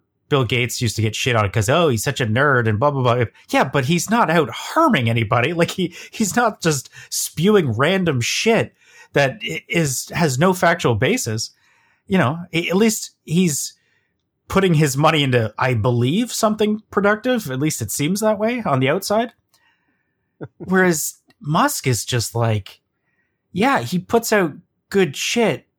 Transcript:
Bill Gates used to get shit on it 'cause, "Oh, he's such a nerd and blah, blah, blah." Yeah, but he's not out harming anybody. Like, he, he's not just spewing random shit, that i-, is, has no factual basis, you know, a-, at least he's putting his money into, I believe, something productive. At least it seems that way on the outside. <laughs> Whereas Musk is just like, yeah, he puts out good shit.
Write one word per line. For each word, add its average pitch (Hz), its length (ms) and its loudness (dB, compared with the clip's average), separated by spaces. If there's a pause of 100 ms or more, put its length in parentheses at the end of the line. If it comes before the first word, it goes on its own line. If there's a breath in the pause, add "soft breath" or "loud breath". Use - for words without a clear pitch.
(300)
Bill 139 160 2
Gates 120 380 -2
used 113 140 0
to 107 40 0
get 107 140 0
shit 123 200 0
on 107 100 2
it 95 80 -4
'cause, 104 160 0
"Oh, 165 200 4
he's 117 140 -2
such 135 180 -4
a 120 60 -2
nerd 123 420 2
and 104 100 0
blah, 147 120 2
blah, 139 100 -2
blah." 123 240 2 (240 soft breath)
Yeah, 269 140 2
but 139 220 -2
he's 170 240 -2
not 214 200 2
out 160 220 2
harming 208 580 0
anybody. 120 440 0
Like, 170 180 0
he, 180 240 -4 (160 loud breath)
he's - 240 -4
not 226 260 0
just 151 280 -2 (200 loud breath)
spewing 180 640 2
random 151 500 0
shit, 202 540 0 (420 soft breath)
that 143 260 0
i-, 165 240 -8
is, 139 420 -2
has 143 300 0
no 185 140 4
factual 170 420 2
basis, 123 560 -2 (560)
you 196 100 0
know, 151 200 2 (160)
a-, 165 160 -2
at 175 80 0
least 220 340 2 (140)
he's 165 480 0 (760)
putting 190 280 2
his 147 200 2
money 156 280 2
into, 123 340 0
I 127 160 0
believe, 123 580 0
something 214 500 0 (100)
productive. 214 600 0
At 131 80 -4
least 151 220 -2
it 107 100 -6
seems 180 300 -2
that 214 180 0
way 233 260 -2
on 139 140 0
the 131 100 2
outside. 202 440 -2 (1040)
<laughs> - 180 -16
Whereas 180 600 0 (240)
Musk 202 460 0
is 123 180 0
just - 300 -4
like, 113 460 -2 (720)
yeah, 226 280 0
he 127 200 -4
puts 226 320 -2
out 185 220 2 (360)
good 185 260 0
shit. 202 520 -2 (120)